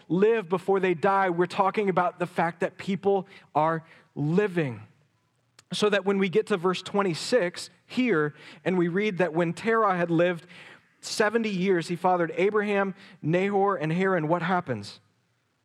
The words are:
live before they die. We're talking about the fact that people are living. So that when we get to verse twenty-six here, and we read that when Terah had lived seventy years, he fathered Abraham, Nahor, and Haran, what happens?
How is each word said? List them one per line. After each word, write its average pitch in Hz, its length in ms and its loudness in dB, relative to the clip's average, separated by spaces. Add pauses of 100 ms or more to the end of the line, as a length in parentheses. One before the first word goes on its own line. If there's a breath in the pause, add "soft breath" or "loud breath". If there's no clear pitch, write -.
live 202 400 2
before 190 320 0
they 185 140 2
die. 196 360 2
We're 175 160 2
talking 196 440 0
about 180 280 0
the 175 100 -4
fact 170 340 -2
that 180 160 -4
people 196 500 -2 (260 loud breath)
are 160 300 0 (320 loud breath)
living. 156 680 0 (880)
So 208 160 2
that 196 160 0
when 202 120 2
we 196 120 2
get 214 180 0
to 208 100 0
verse 175 240 -2
twenty-six 175 920 -2 (160)
here, 170 480 0 (280 loud breath)
and 185 140 0
we 175 100 2
read 196 300 -2
that 170 160 0
when 170 200 0
Terah 208 440 0
had 170 140 -2
lived 170 340 0 (540 loud breath)
seventy 220 500 0
years, 180 380 0
he 175 80 -4
fathered 175 400 0
Abraham, 202 580 0 (300 loud breath)
Nahor, 196 520 2
and 156 160 -4
Haran, 175 360 0
what 170 160 0
happens? 151 560 -4 (640)